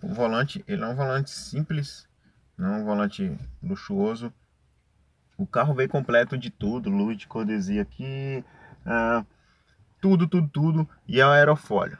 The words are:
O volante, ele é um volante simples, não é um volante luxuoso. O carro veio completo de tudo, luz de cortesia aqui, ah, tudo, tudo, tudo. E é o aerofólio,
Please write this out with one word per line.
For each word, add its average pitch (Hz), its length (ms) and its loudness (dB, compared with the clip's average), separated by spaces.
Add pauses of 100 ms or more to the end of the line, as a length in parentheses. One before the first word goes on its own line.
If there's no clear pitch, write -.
O - 120 -6
volante, 120 540 -2
ele 101 160 -4
é 110 40 -4
um 120 80 -4
volante 135 360 -2
simples, - 760 -6 (500)
não 92 160 -2
é 107 40 -2
um 107 80 -4
volante 104 520 -2 (240)
luxuoso. 214 720 -4 (1040)
O 190 80 -4
carro 135 280 0
veio 131 160 0
completo 127 480 2
de 120 120 -8
tudo, 110 400 -4
luz 104 280 0
de - 100 -18
cortesia 104 540 -2
aqui, 135 640 -6 (420)
ah, 117 380 0 (800)
tudo, 185 260 4
tudo, 165 200 2
tudo. 156 420 0 (180)
E 120 120 2
é 135 60 8
o 139 40 8
aerofólio, 147 720 4